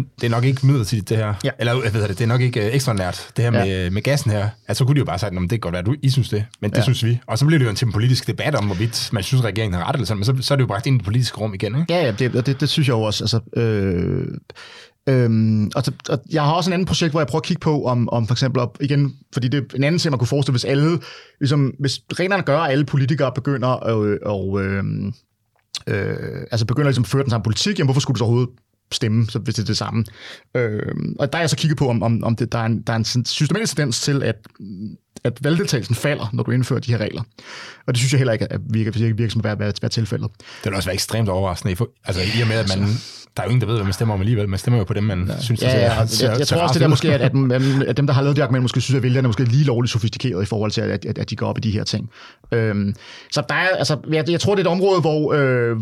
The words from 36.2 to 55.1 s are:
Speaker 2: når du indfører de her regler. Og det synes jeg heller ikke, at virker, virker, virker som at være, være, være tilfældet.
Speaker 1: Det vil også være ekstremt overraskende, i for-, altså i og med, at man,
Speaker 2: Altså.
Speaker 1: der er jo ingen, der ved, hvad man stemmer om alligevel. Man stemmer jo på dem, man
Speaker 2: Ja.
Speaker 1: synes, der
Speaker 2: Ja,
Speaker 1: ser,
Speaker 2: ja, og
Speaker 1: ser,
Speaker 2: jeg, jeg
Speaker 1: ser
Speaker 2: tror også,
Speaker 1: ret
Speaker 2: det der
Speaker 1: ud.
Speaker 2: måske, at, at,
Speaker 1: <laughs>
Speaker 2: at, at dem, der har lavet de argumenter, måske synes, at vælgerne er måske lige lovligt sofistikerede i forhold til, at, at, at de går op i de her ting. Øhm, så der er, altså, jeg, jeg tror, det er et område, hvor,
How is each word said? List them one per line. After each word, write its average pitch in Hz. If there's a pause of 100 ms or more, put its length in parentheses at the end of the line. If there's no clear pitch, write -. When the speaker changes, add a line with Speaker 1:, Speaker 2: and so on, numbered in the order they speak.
Speaker 2:
når 120
du 117
indfører 123
de 120
her 113
regler. - (640)
Og 131
det -
synes 123
jeg 139
heller 127
ikke, 107
at 101 (100)
virker, 110
virker, 110
virker 110
som 113
at 104
være, 104
være, 104 (100)
være 113
tilfældet. 110 (100)
Speaker 1:
Det - (180)
vil 95
også 95
være 92
ekstremt 110
overraskende, 92
i -
for-, 117 (160)
altså 92 (160)
i 120
og 113
med, 110
at 107
man, 101
Speaker 2:
Altså. - (100)
Speaker 1:
der 98
er 90
jo 98
ingen, 123
der 101
ved, 110
hvad 104
man 98
stemmer 110
om 95
alligevel. 104
Man 95
stemmer 120
jo 101
på 101
dem, 101
man 92
Speaker 2:
Ja. -
Speaker 1:
synes, 117
der 120
Speaker 2:
Ja, 127
Speaker 1:
ser, 127
Speaker 2:
ja, 117
og 113
Speaker 1:
ser, 117
Speaker 2:
jeg, 117
jeg 143
Speaker 1:
ser -
Speaker 2:
tror 170
også, 170
Speaker 1:
ret -
Speaker 2:
det 170
der 139
Speaker 1:
ud. 156
Speaker 2:
måske, 147
at, 139
at, 131
Speaker 1:
<laughs> 127 (260)
Speaker 2:
at, -
at 117
dem, 143
der 139
har 135
lavet 143
de 123
argumenter, 123
måske 123
synes, 127
at 123
vælgerne 127
er -
måske 117
lige 127
lovligt 120
sofistikerede 107
i 101
forhold 104
til, 107
at, 101
at, 107
at 104
de 110
går 110
op 107
i -
de 113
her 104
ting. - (420)
Øhm, 101 (380)
så 151
der 147
er, 175
altså, 156 (160)
jeg, 156
jeg 170
tror, 202
det 196
er 175
et -
område, 190
hvor, 151